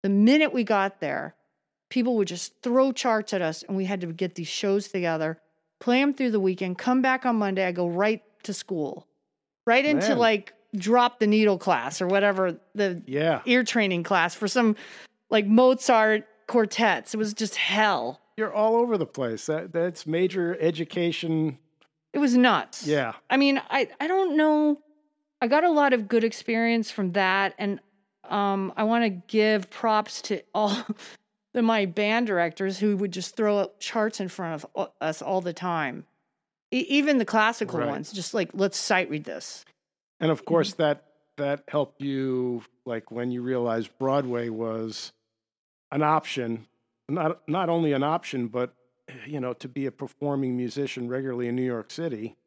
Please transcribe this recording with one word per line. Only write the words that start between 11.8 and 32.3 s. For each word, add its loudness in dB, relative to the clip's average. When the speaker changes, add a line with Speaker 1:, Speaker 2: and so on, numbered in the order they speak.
Speaker 1:
or 0
whatever, 2
the -2
Speaker 2:
Yeah. 0
Speaker 1:
ear 4
training 0
class 2
for -6
some, 2
like, 2
Mozart 4
quartets. 0
It -6
was -2
just -6
hell. 0
Speaker 2:
You're -4
all 2
over 2
the -2
place. -6
That, -4
that's -2
major 0
education. 0
Speaker 1:
It -2
was 4
nuts. 2
Speaker 2:
Yeah. 0
Speaker 1:
I 4
mean, 4
I, 0
I -4
don't 0
know. 4
I 0
got 4
a 6
lot 4
of -2
good 2
experience 0
from -2
that. 2
And, -4
um, -2
I -2
wanna 2
give 0
props -2
to -6
all 2
<laughs> -20
the, 0
my 2
band 0
directors -2